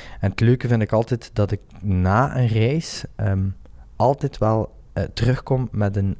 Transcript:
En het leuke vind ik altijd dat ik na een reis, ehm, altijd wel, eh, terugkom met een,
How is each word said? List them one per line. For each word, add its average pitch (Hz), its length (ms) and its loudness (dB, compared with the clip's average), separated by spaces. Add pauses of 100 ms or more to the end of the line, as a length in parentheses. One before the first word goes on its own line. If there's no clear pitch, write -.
(200)
En 98 100 0
het - 100 -4
leuke 123 280 4
vind 117 140 2
ik 104 100 -4
altijd 117 400 0
dat 101 180 0
ik 101 100 -4 (200)
na 98 560 2
een 127 120 4
reis, 113 560 0 (120)
ehm, 95 320 0 (480)
altijd 135 420 0
wel, 110 360 0 (180)
eh, 95 120 -2 (100)
terugkom 127 580 0
met 101 240 -2
een, 98 240 0